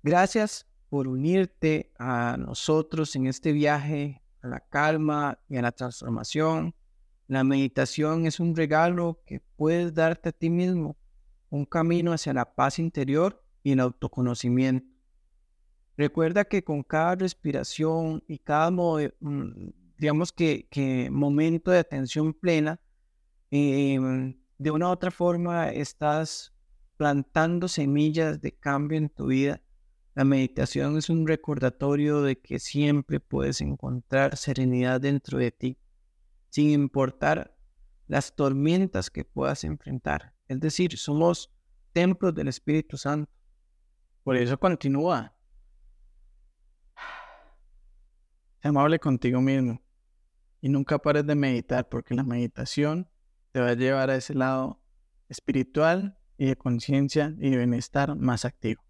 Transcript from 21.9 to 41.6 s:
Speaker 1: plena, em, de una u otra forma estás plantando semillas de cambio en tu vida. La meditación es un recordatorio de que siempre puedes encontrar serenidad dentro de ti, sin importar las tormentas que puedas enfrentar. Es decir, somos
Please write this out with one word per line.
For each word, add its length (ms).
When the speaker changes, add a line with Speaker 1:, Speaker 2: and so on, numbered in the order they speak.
Speaker 1:
plena, 460
em, 880
de 140
una 160
u 40
otra 200
forma 560
estás 840
plantando 720
semillas 720
de 140
cambio 440
en 120
tu 180
vida. 340
La 80
meditación 720
es 120
un 180
recordatorio 920
de 180
que 200
siempre 600
puedes 400
encontrar 800
serenidad 640
dentro 380
de 120
ti, 260
sin 220
importar 840
las 280
tormentas 760
que 140
puedas 380
enfrentar. 720
Es 120
decir, 380
somos 560